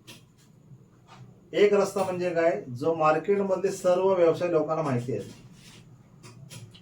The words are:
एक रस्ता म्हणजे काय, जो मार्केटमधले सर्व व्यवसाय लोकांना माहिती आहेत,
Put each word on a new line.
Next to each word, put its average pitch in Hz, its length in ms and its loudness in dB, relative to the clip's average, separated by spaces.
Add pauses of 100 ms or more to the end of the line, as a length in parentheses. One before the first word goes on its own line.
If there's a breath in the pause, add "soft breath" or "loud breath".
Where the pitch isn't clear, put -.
(1500)
एक 202 220 4
रस्ता 196 280 0
म्हणजे 180 280 -2
काय, 165 320 0
जो 135 320 -4
मार्केटमधले 185 760 0
सर्व 185 420 2
व्यवसाय 170 360 2
लोकांना 156 320 0
माहिती 120 360 -4
आहेत, - 120 -10 (1500)